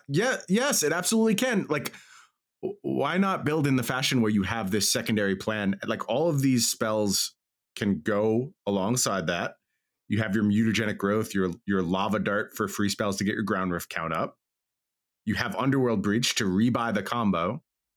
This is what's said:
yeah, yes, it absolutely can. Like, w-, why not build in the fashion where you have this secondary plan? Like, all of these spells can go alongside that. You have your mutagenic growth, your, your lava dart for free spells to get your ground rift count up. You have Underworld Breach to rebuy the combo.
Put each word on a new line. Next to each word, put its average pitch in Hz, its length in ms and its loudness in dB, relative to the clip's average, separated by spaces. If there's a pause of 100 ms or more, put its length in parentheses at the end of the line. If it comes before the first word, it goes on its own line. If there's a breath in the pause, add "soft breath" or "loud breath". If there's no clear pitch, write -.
yeah, 202 280 0 (120)
yes, 233 340 2
it 147 100 2
absolutely 220 420 2
can. 214 340 0
Like, 147 240 -2 (720 loud breath)
w-, - 200 -8
why 135 360 -2
not 190 260 0
build 151 220 2
in 135 100 2
the 123 60 0
fashion 131 400 0
where 107 80 2
you 104 140 2
have 101 260 -2
this 101 200 0
secondary 104 460 0
plan? 101 480 -2
Like, 107 240 -4
all 143 200 0
of 143 140 0
these 127 280 4
spells 107 640 0 (420)
can 98 240 0
go 110 540 0 (120)
alongside 101 600 0
that. 90 280 -2 (540)
You 104 140 0
have 104 120 0
your 107 100 2
mutagenic 104 540 2
growth, 104 360 0
your, 92 160 2 (160)
your 98 160 2
lava 95 360 0
dart 104 380 -2
for 107 120 0
free 101 200 0
spells 98 300 -2
to 101 60 -2
get 101 100 0
your 110 100 -2
ground 95 280 -2
rift 85 160 -6
count 82 240 -6
up. - 240 -4 (880)
You 101 100 -4
have 117 220 -4
Underworld 123 460 2
Breach 104 340 0
to 113 80 0
rebuy 113 500 2
the 101 80 0
combo. 101 600 0 (340)